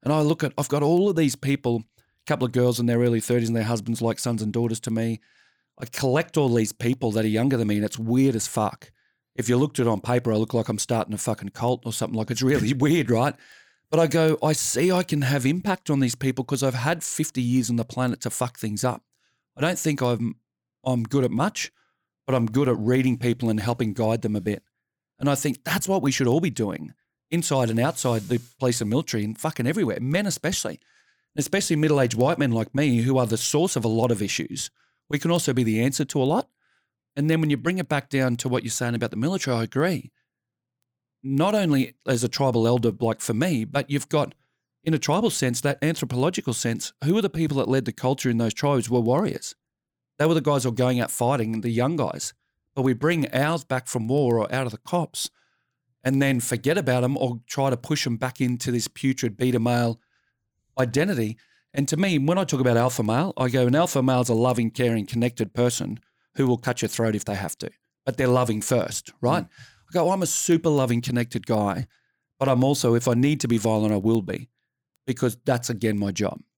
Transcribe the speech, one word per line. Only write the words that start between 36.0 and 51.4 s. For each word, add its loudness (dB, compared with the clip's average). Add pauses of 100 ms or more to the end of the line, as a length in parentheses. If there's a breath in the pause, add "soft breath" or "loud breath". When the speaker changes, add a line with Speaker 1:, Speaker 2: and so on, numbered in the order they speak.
Speaker 1:
to -2
a 2
lot. 0 (640)
And 0
then 2
when 0
you 2
bring -2
it -6
back -2
down 0
to -4
what 0
you're -8
saying -2
about -2
the -8
military, -2
I 0
agree. -2 (1120)
Not 2
only 2 (100)
as 0
a 0
tribal 2
elder, 2
like, -2
for -4
me, 0
but -4
you've -4
got, -2 (480)
in 0
a 0
tribal 0
sense, -2
that -2
anthropological -2
sense, -4 (100)
who 2
are 0
the 0
people -2
that 0
led 2
the -4
culture -2
in 2
those 0
tribes 0
were 2
warriors. -2 (640)
They 0
were 4
the 2
guys 2
who 0
were -4
going 2
out -2
fighting, 0